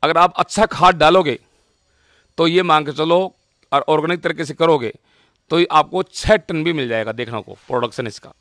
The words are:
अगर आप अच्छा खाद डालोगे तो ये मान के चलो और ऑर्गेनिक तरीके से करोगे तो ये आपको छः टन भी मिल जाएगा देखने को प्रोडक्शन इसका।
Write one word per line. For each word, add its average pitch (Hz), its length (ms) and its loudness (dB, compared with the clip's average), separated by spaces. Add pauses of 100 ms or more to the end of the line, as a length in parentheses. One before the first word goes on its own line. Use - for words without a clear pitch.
अगर 160 160 0
आप 175 180 2
अच्छा 208 300 0
खाद 180 300 2
डालोगे 156 440 2 (960)
तो 165 80 0
ये 170 160 2
मान 156 220 2
के 147 80 -10
चलो 170 440 0 (360)
और 135 160 0
ऑर्गेनिक 160 320 0
तरीके 165 240 -6
से 143 100 -12
करोगे 151 400 0 (560)
तो 165 100 0
ये 175 120 2
आपको 156 300 0
छः - 340 0
टन 156 280 -4
भी 170 80 -2
मिल 139 160 -4
जाएगा 113 240 -4
देखने 113 300 -8
को 101 100 -18
प्रोडक्शन 120 540 -6
इसका। - 340 -16